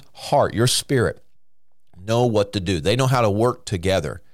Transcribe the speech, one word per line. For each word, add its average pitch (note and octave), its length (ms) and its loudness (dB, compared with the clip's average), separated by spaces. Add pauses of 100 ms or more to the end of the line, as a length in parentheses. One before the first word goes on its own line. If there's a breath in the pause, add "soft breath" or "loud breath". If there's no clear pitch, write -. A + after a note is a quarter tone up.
(140)
heart, - 420 0
your A2+ 120 2
spirit, - 560 -2 (760)
know A2+ 280 0
what G#2+ 300 0
to G#2 60 -2
do. F2+ 200 -2
They F#2+ 160 0
know C3 100 2
how B2+ 140 2
to A2 100 2
work A2+ 360 0
together, F#2 560 -2 (120)